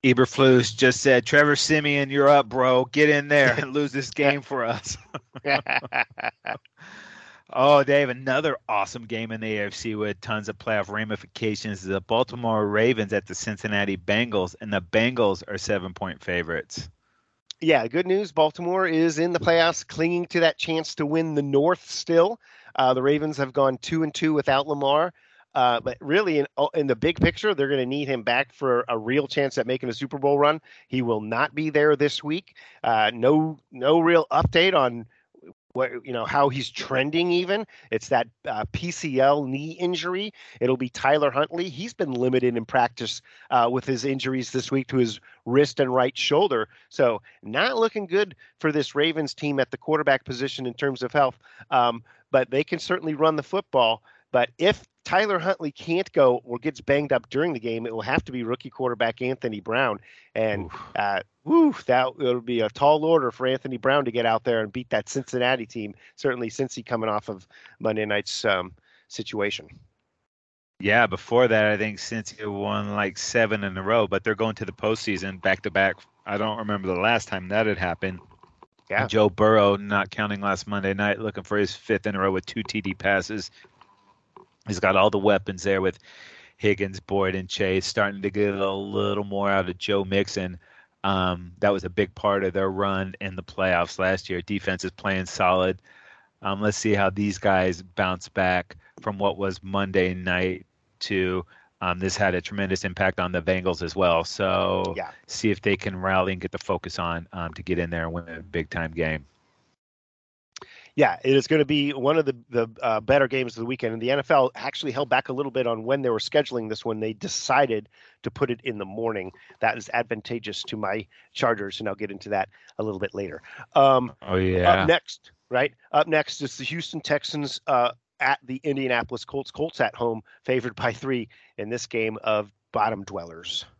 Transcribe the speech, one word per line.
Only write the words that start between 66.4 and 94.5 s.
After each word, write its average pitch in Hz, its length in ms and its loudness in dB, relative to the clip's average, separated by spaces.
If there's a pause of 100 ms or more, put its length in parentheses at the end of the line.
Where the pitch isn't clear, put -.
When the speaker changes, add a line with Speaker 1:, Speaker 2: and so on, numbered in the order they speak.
Speaker 2:
Cincy 123 380 -8
coming 110 240 -2
off 107 180 -4
of 95 180 -12 (340)
Monday 107 260 -2
night's, 104 400 -4
um, 92 260 0 (360)
situation. 104 600 -6 (1120)
Speaker 1:
Yeah, 107 260 4
before 117 420 2
that, 107 180 4
I 107 100 2
think 104 220 -4
Cincy 110 480 -10
won, 104 480 -4
like, 98 240 -4
seven 110 460 0
in 95 120 -6
a 95 60 -6
row, 107 240 2
but 95 180 -2
they're 110 100 0
going 110 200 -2
to 110 100 -8
the 92 80 -10
postseason 98 720 -4
back-to-back. 95 540 0 (280)
I 101 140 -6
don't 107 200 -2
remember 104 300 -4
the 90 120 -2
last 113 280 0
time 92 200 -8
that 107 180 2
had 101 100 0
happened. 92 440 -4 (680)
Speaker 2:
Yeah. 117 180 0
Speaker 1:
Joe 107 220 4
Burrow, 104 480 6
not 101 340 -2
counting 104 300 -4
last 98 260 -2
Monday 98 280 -2
night, 101 240 0
looking 104 260 -6
for 104 140 0
his 101 160 0
fifth - 320 -2
in 104 80 -2
a 95 60 -2
row 98 120 2
with 92 140 -2
two 113 160 -8
T - 180 -6
D 95 140 -4
passes. 98 560 -2 (1200)
He's 98 100 -4
got 95 160 4
all 98 160 6
the 107 80 0
weapons 98 460 0
there 98 160 2
with 92 180 -2 (580)
Higgins, 95 440 0
Boyd, 95 340 0
and 92 140 -6
Chase, 95 360 0
starting 101 380 -2
to 101 80 -2
get 101 240 0
a 98 180 -2
little 101 520 -2
more 98 260 -2
out 95 180 2
of 90 80 -6
Joe 101 280 0
Mixon. 95 520 -2 (460)
Um, 90 560 -2
that 101 140 4
was 95 100 -2
a 92 80 -8
big 92 240 -2
part 98 300 0
of 92 80 0
their 95 180 0
run 95 500 -2
in 95 140 -8
the 90 80 -10
playoffs 87 560 0
last 92 320 0
year. 90 100 -4
Defense 95 440 -4